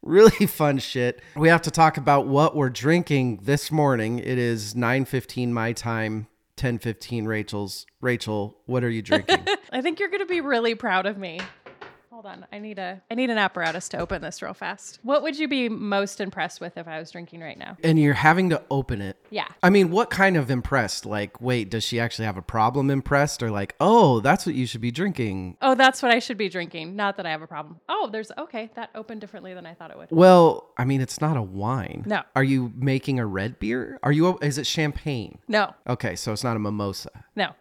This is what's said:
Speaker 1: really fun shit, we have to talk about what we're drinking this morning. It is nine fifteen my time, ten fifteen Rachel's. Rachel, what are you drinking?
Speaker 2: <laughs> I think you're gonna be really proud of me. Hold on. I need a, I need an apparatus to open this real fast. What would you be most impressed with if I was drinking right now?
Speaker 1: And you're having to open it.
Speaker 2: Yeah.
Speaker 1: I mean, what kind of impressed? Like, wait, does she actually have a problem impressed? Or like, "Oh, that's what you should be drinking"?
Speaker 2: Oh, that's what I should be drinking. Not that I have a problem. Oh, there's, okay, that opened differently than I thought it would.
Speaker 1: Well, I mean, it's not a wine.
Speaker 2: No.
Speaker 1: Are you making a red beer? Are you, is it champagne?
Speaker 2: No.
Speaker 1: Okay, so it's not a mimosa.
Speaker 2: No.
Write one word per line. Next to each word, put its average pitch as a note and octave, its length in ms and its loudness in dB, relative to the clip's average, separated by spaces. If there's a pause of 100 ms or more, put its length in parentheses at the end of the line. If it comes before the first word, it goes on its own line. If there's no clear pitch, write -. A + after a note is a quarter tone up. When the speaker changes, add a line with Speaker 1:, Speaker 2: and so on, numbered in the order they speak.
Speaker 1:
really G3 460 8
fun D3 300 0
shit, B2 420 -4 (160)
we D#3 140 4
have E3 140 4
to D3+ 80 -4
talk D#3+ 260 4
about C#3 300 2
what C#3+ 280 4
we're C#3 140 0
drinking C3 720 0
this C#3 260 0
morning. B2 500 0
It B2+ 180 -4
is A2+ 400 -2
nine B2 260 0
fifteen B2 500 -4
my A#2 200 -2
time, A2 540 -4 (280)
ten A#2+ 220 -4
fifteen A2+ 480 -6
Rachel's. G#2 600 -6 (140)
Rachel, G#2+ 560 -4 (100)
what B2 180 -2
are A#2+ 80 0
you A2+ 100 -4
drinking? - 440 0 (120)
Speaker 2:
<laughs> - 160 -16
I B3+ 80 -4
think D#4+ 180 -4
you're G4+ 100 -2
gonna F#4+ 160 -4
be E4+ 160 -4
really A#3 340 0
proud F#3+ 300 -2
of G3+ 120 -4
me. F3+ 240 -12 (720)
Hold A3+ 220 -20
on. F#3 180 -20
I G#3 80 -14
need G#3 200 -14
a, F#3 300 -10
I A#3 60 -6
need B3 140 0
an A3+ 80 0
apparatus F3+ 520 -2
to - 80 -8
open E3+ 240 -6
this D#3 200 -12
real - 120 -10
fast. - 500 -12
What C4+ 200 0
would D4 160 -6
you D#4 80 -2
be B3+ 220 -2
most G3+ 500 -4
impressed F#3 400 -8
with F3 160 -12
if E3 100 -14
I D#3+ 140 -12
was D#3+ 120 -16
drinking E3+ 280 -18
right D#3+ 180 -16
now? - 240 -16
Speaker 1:
And D#3+ 160 4
you're D3 160 6
having D#3+ 360 4
to D#3+ 200 0
open C3 320 -2
it. G2 140 -8 (140)
Speaker 2:
Yeah. G#3 180 -6 (160)
Speaker 1:
I F3+ 60 8
mean, F#3+ 200 6
what G#3+ 200 0
kind F#3+ 260 2
of C3+ 160 0
impressed? B2 540 -2
Like, G#2 340 -6
wait, A#2+ 300 -2
does G#2+ 160 -4
she B2 120 -4
actually A2+ 280 -4
have G2+ 100 -4
a F#2+ 60 -10
problem B2 480 0
impressed? C#3 520 0
Or A#2 80 -4
like, G2+ 300 -4
"Oh, E3+ 400 6
that's C#3 260 2
what F3 80 -4
you B2+ 120 -2
should A2 160 -8
be A#2+ 100 -4
drinking"? A2+ 680 -4
Speaker 2:
Oh, C4 140 4
that's C4 280 2
what A#3+ 80 4
I A#3 80 4
should A#3+ 180 -8
be G3+ 120 -4
drinking. E3+ 480 -10
Not G3+ 180 -2
that G3 100 -10
I E3 40 -6
have D#3 120 -6
a D#3+ 60 -18
problem. D#3 400 -14
Oh, F4+ 240 -4
there's, A3 260 -10
okay, A3+ 380 -12
that - 200 -14
opened A3 260 -14
differently F#3+ 320 -16
than F3+ 120 -18
I E3 80 -18
thought E3 160 -20
it - 80 -20
would. - 140 -20
Speaker 1:
Well, F3 680 8
I A#2+ 60 -2
mean, C3+ 160 2
it's - 220 -6
not D3+ 160 0
a A#2 40 -2
wine. G2 640 -6
Speaker 2:
No. G3+ 180 -2 (120)
Speaker 1:
Are C3+ 80 2
you C3 320 0
making C3+ 440 -2
a A#2 60 -2
red G2+ 340 -4
beer? B2 440 -6
Are C3 80 2
you, E3+ 300 4
is C#3+ 160 -2
it C#3 100 -4
champagne? C#3+ 800 -4
Speaker 2:
No. G#3 260 0 (140)
Speaker 1:
Okay, A#2+ 300 -4
so - 160 -6
it's G#2 100 -6
not A#2 140 -2
a - 20 -4
mimosa. G#2 520 -6 (260)
Speaker 2:
No. F#3+ 240 -4